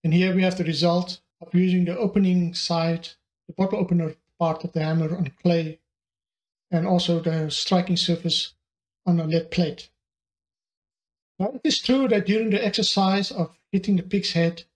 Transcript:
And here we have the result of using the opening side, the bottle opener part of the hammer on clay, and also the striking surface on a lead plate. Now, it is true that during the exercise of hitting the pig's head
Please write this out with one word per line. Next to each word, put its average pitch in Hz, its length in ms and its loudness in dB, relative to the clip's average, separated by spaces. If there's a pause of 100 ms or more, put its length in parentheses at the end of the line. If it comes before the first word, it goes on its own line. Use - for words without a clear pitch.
And 160 100 2
here 180 220 4
we 190 80 2
have 185 140 0
the 175 80 -2
result 170 560 -2 (180)
of - 140 -14
using 180 320 4
the 175 120 -4
opening 185 560 2
side, 165 540 -2 (400)
the 175 60 -20
bottle 190 260 -2
opener 170 360 0 (240)
part 160 240 -2
of 175 100 -10
the 156 100 -2
hammer 160 320 -2
on 170 160 -4 (100)
clay, 165 380 0 (920)
and 175 160 0
also 175 320 2
the 160 320 -2
striking 180 440 0
surface - 600 -2 (500)
on 175 140 2
a 160 60 -2
lead 165 260 -2
plate. - 380 -2 (1500)
Now, 196 140 -2
it 254 100 -12
is - 160 0
true 262 280 2
that 202 180 2
during 220 240 0
the 202 160 0
exercise 196 680 0
of - 240 -6 (160)
hitting 196 240 0
the 175 80 0
pig's - 300 -4
head 170 300 0 (120)